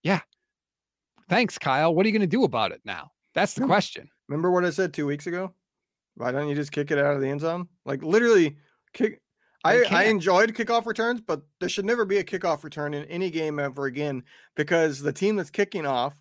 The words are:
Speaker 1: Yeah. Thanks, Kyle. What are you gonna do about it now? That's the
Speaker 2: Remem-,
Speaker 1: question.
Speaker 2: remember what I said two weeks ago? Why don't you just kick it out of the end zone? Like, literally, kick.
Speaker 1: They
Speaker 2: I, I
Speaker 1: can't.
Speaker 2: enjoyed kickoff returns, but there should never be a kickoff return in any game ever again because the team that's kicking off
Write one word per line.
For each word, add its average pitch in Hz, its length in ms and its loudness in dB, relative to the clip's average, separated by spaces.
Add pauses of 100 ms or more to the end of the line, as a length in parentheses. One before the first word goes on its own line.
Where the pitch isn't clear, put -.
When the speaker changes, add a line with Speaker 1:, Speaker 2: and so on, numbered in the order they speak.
Speaker 1:
Yeah. 175 200 0 (1040)
Thanks, 214 320 0
Kyle. 151 340 2
What 180 120 4
are 220 40 4
you 202 40 0
gonna 208 140 2
do 226 180 2
about 110 260 0
it - 140 -14
now? 87 260 -10 (240)
That's 190 180 2
the - 80 -4
Speaker 2:
Remem-, 269 60 0
Speaker 1:
question. 185 420 0 (200)
Speaker 2:
remember 160 220 0
what 180 140 2
I 180 40 2
said 180 240 -2
two 151 120 -4
weeks 143 220 -6
ago? 180 260 -8 (640)
Why 120 160 -4
don't 147 160 -2
you 143 80 -2
just 147 160 -4
kick 143 200 -4
it 147 60 0
out 143 180 2
of 139 60 -2
the 135 60 -2
end 143 140 -4
zone? 170 260 -4 (180)
Like, 135 160 -6
literally, 175 560 4 (360)
kick. - 280 -2 (440)
Speaker 1:
They 170 60 4
Speaker 2:
I, 240 100 6
I 233 40 6
Speaker 1:
can't. 190 220 2
Speaker 2:
enjoyed 202 460 4
kickoff 233 320 0
returns, 233 340 -2
but 160 220 -4 (180)
there 180 80 -4
should 190 180 -4
never 233 200 0
be 196 140 0
a 185 40 -2
kickoff 165 400 -4
return 147 300 -6
in 147 120 -6
any 180 240 -4
game 156 300 -4
ever 139 280 -4
again 135 360 -4 (320)
because 151 460 2
the 143 100 -2
team 202 240 0
that's 175 140 -4
kicking 196 360 -2
off 135 360 -2